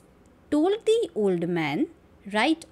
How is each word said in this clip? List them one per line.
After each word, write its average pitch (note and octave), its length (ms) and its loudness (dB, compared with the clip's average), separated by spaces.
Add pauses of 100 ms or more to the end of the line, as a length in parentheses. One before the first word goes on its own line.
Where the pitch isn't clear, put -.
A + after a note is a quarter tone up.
(500)
told F4+ 360 0
the A4+ 140 4 (260)
old F3 220 0 (120)
man, D#3+ 280 -2 (440)
"Write C4 400 0